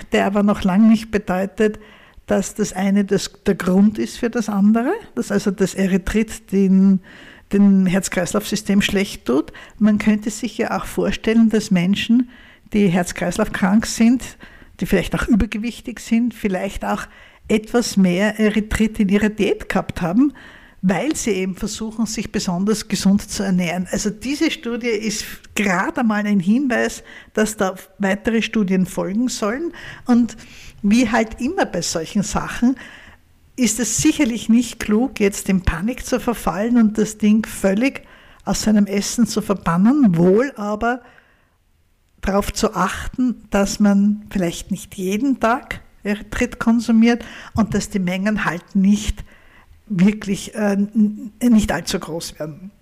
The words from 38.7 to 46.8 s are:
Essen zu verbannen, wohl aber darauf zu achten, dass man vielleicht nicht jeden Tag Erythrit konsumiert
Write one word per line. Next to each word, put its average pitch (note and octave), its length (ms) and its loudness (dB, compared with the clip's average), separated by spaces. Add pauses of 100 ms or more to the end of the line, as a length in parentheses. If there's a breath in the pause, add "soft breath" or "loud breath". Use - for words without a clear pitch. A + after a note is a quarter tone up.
Essen G3+ 400 0
zu - 140 -4
verbannen, G3+ 760 2
wohl G3 400 4
aber G#3+ 440 -2 (1200 soft breath)
darauf G3+ 320 -2
zu G#3+ 220 -2
achten, G#3 760 -4
dass G3+ 300 -2
man G#3 500 2
vielleicht E3+ 400 -6
nicht - 260 -8
jeden G#3+ 440 -2
Tag - 400 -2 (260)
Erythrit G#3+ 520 -4
konsumiert A#3 680 4 (300 loud breath)